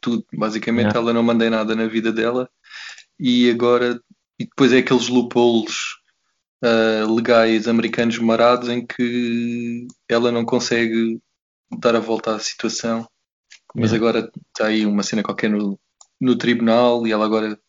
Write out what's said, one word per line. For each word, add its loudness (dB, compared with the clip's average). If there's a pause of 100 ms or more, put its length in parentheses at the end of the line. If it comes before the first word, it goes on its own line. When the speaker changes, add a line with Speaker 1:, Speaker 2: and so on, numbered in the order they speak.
Speaker 1:
tudo. -4
Basicamente -2
Speaker 2:
Yeah. 0
Speaker 1:
ela 0
não 2
manda 2
em 2
nada -2
na -2
vida -2
dela -2 (720)
e 2
agora, 0 (400)
e -6
depois 2
é 6
aqueles 2
loopholes, 0 (680)
eh, 2
legais 2
americanos 0
marados 2
em -4
que -4 (220)
ela 2
não -2
consegue 0 (600)
dar 2
a 2
volta -4
à -8
situação. -6 (680)
Mas 0
Speaker 2:
Yeah. 2 (220)
Speaker 1:
agora -6 (240)
tá -2
aí 0
uma 0
cena -4
qualquer -4
no, -4 (400)
no 2
tribunal 2
e 0
ela 0
agora, -2 (100)